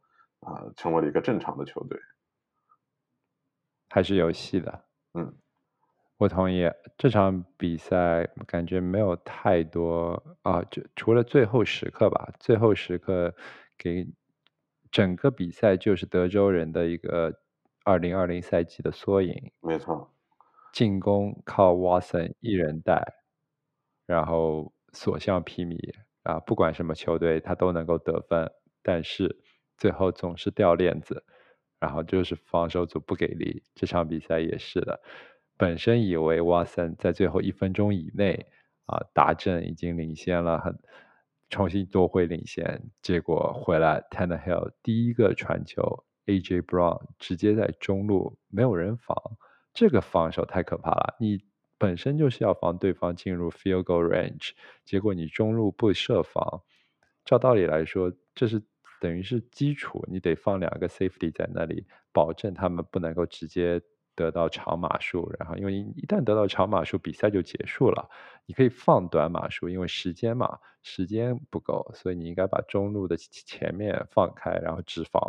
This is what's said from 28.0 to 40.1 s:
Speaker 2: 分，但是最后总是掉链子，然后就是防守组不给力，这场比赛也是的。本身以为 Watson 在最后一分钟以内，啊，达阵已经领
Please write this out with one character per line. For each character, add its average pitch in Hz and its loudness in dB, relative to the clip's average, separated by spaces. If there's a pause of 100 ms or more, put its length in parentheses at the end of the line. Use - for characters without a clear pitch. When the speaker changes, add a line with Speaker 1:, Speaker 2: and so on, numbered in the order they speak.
Speaker 2:
分， 82 -2 (320)
但 85 -2
是 - -4 (360)
最 98 2
后 92 0
总 87 -8
是 - -6
掉 87 4
链 82 2
子， - -10 (520)
然 76 -4
后 82 -4
就 90 0
是 85 -4
防 85 -2
守 87 -2
组 78 -8
不 - -6
给 85 -2
力， - -6 (120)
这 - -6
场 85 0
比 80 -4
赛 82 -2
也 80 -2
是 - -6
的。 - -6 (560)
本 85 2
身 117 4
以 90 2
为 80 2
Watson 85 0
在 87 0
最 92 2
后 90 0
一 98 -2
分 95 -2
钟 104 2
以 80 -6
内， 98 0 (420)
啊， - -2 (140)
达 73 6
阵 85 -2
已 85 -8
经 85 -6
领 82 -6